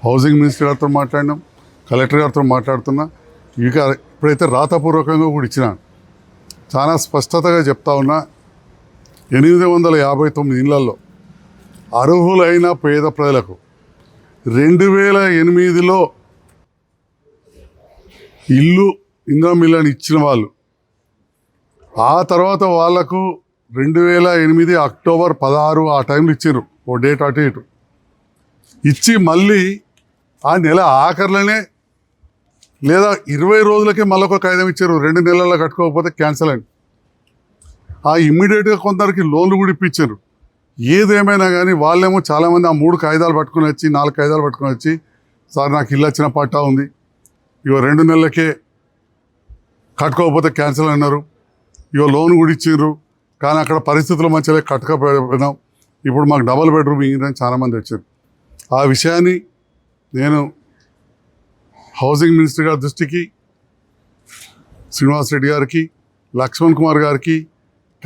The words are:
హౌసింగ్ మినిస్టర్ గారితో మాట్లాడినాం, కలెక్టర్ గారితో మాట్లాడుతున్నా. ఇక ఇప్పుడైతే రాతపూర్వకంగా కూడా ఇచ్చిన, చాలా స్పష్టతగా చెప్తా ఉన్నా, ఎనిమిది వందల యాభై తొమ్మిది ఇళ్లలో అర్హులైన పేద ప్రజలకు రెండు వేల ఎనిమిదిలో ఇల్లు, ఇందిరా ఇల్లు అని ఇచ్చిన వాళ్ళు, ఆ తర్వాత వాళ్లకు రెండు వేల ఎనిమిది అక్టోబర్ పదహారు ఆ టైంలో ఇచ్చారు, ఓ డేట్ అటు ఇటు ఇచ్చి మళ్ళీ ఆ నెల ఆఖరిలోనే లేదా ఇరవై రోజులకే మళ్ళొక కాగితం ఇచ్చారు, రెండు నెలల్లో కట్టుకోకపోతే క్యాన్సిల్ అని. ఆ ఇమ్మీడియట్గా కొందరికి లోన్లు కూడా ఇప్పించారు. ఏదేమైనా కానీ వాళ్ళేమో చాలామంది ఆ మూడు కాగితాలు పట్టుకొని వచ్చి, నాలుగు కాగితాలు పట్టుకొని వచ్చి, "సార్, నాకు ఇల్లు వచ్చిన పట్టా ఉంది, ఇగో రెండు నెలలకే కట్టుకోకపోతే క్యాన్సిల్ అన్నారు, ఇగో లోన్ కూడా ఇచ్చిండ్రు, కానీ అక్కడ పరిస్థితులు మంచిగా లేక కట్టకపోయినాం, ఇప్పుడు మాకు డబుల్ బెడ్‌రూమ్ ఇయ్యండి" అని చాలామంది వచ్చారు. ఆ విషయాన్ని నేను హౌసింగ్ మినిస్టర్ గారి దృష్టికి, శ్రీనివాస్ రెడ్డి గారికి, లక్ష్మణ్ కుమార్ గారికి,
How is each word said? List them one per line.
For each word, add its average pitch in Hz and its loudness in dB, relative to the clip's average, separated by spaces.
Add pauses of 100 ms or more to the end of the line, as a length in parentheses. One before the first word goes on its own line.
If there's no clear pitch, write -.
హౌసింగ్ 131 2
మినిస్టర్ 147 0
గారితో 143 -4 (100)
మాట్లాడినాం, 143 -4 (540)
కలెక్టర్ 131 0
గారితో 143 -2 (120)
మాట్లాడుతున్నా. 131 -4 (640)
ఇక 127 0 (360)
ఇప్పుడైతే 151 -2 (100)
రాతపూర్వకంగా 156 0
కూడా 139 -4
ఇచ్చిన, 127 -2 (1040)
చాలా 143 0 (120)
స్పష్టతగా 170 -2 (100)
చెప్తా 139 -4 (100)
ఉన్నా, 143 -2 (1200)
ఎనిమిది 170 4
వందల 170 2 (120)
యాభై 139 -2 (100)
తొమ్మిది 139 -4
ఇళ్లలో 139 -2 (1040)
అర్హులైన 175 2 (160)
పేద 147 0 (120)
ప్రజలకు 131 -2 (1040)
రెండు 165 4 (100)
వేల 196 2 (240)
ఎనిమిదిలో 180 2 (2500)
ఇల్లు, 180 4 (460)
ఇందిరా 165 2 (140)
ఇల్లు 165 2
అని 151 2
ఇచ్చిన - -4 (100)
వాళ్ళు, 120 0 (1500)
ఆ 120 2 (160)
తర్వాత 185 0 (140)
వాళ్లకు 175 0 (500)
రెండు 139 -2
వేల 175 2 (180)
ఎనిమిది 165 2 (120)
అక్టోబర్ 165 0 (100)
పదహారు 151 0 (140)
ఆ - 2 (100)
టైంలో 156 2
ఇచ్చారు, 135 -2 (260)
ఓ 123 -4
డేట్ 143 0
అటు 143 -2
ఇటు - -14 (1300)
ఇచ్చి 226 0 (160)
మళ్ళీ 196 2 (840)
ఆ 143 0 (120)
నెల 160 2 (260)
ఆఖరిలోనే 196 -2 (1300)
లేదా 196 4 (240)
ఇరవై 185 2
రోజులకే 208 2
మళ్ళొక 190 0
కాగితం 185 0
ఇచ్చారు, 170 0
రెండు 160 0
నెలల్లో 180 2
కట్టుకోకపోతే 165 -2 (100)
క్యాన్సిల్ 151 -2
అని. 113 -8 (1500)
ఆ 151 2 (160)
ఇమ్మీడియట్గా 202 2
కొందరికి 196 -2 (120)
లోన్లు 180 2
కూడా 190 0
ఇప్పించారు. 147 -2 (800)
ఏదేమైనా 202 2
కానీ 180 0 (100)
వాళ్ళేమో 180 2 (120)
చాలామంది 170 2
ఆ - 2
మూడు 170 2
కాగితాలు 160 0
పట్టుకొని 156 -2
వచ్చి, - -6 (120)
నాలుగు 143 -2
కాగితాలు 151 0
పట్టుకొని 139 -6
వచ్చి, 160 -4 (640)
"సార్, 139 -2
నాకు 143 -4
ఇల్లు 147 2
వచ్చిన 147 -2 (100)
పట్టా 143 -2
ఉంది, 135 0 (800)
ఇగో 135 0
రెండు 151 4
నెలలకే 160 2 (1500)
కట్టుకోకపోతే 156 0
క్యాన్సిల్ 147 -2
అన్నారు, 147 0 (760)
ఇగో 147 2
లోన్ 165 2
కూడా 160 2
ఇచ్చిండ్రు, 156 0 (520)
కానీ 151 0
అక్కడ 156 -2 (120)
పరిస్థితులు 156 0
మంచిగా 156 0
లేక 147 -4
కట్టకపోయినాం, 139 -2 (540)
ఇప్పుడు 139 0
మాకు 135 0
డబుల్ 156 2
బెడ్‌రూమ్ 143 0
ఇయ్యండి" 135 -4
అని 131 -10
చాలామంది 123 -2
వచ్చారు. 101 -12 (760)
ఆ - 0 (120)
విషయాన్ని 170 0 (840)
నేను 147 0 (1600)
హౌసింగ్ 151 2
మినిస్టర్ 156 0
గారి 156 -2
దృష్టికి, 147 -6 (1700)
శ్రీనివాస్ 139 -2
రెడ్డి 139 -2
గారికి, 147 -2 (520)
లక్ష్మణ్ 147 0
కుమార్ 156 2
గారికి, 147 -2 (720)